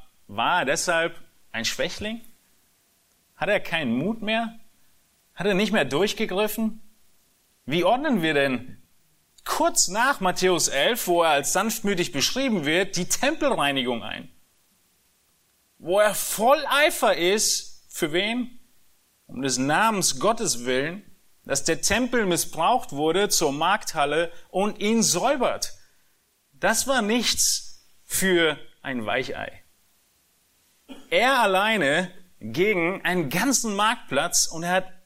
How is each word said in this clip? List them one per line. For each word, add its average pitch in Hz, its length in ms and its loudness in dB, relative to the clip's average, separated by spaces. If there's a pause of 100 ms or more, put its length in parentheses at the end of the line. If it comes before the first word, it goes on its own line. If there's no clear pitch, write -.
(280)
war 123 320 0
er 143 60 0
deshalb 165 540 -2 (320)
ein 113 140 -6
Schwächling? 208 560 -6 (1120)
Hat 165 140 -4
er 202 100 2
keinen 135 380 -2
Mut 208 240 -2
mehr? 220 380 -4 (800)
Hat 180 80 0
er 208 60 2
nicht 190 180 2
mehr 180 140 4
durchgegriffen? 208 960 -2 (840)
Wie 165 200 0
ordnen 247 360 2
wir 160 120 2
denn 139 440 0 (680)
kurz - 420 2
nach 240 320 0
Matthäus 185 480 2
elf, 170 400 0
wo 170 160 4
er 160 60 4
als 143 240 2
sanftmütig 202 580 0
beschrieben 208 540 0
wird, 180 320 0
die 180 100 -2
Tempelreinigung 143 960 0
ein? - 260 -10 (1500)
Wo 185 220 0
er 208 140 4
voll 269 540 2
Eifer 269 480 4
ist, - 720 0
für 156 240 -4
wen? 220 480 -2 (680)
Um 123 140 -10
des 127 160 0
Namens 170 640 2
Gottes 185 460 0
willen, 143 440 -2 (360)
dass 139 180 -2
der 160 180 0
Tempel 233 440 0
missbraucht 180 680 0
wurde 165 380 2
zur 143 240 2
Markthalle 160 800 0 (160)
und 196 300 -2
ihn 220 220 2
säubert. 202 720 0 (760)
Das 208 340 0
war 254 160 2
nichts - 840 -2 (180)
für 170 560 2 (220)
ein 127 240 -6
Weichei. - 580 -6 (1500)
Er 247 300 2
alleine 190 720 2 (300)
gegen 175 640 0
einen 170 240 0
ganzen 220 480 0
Marktplatz 202 720 0
und 160 160 -8
er 175 80 -2
hat 185 340 -2